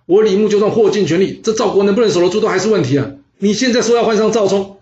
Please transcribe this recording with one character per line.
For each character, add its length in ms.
我 160
李 140
牧 140
就 80
算 120
获 200
尽 160
全 140
力， 220
这 120
赵 160
国 140
能 100
不 80
能 80
守 100
得 80
住 120
都 80
还 100
是 100
问 140
题 160
啊。 120
你 140
现 200
在 100
说 140
要 80
换 120
上 160
赵 140
冲， 360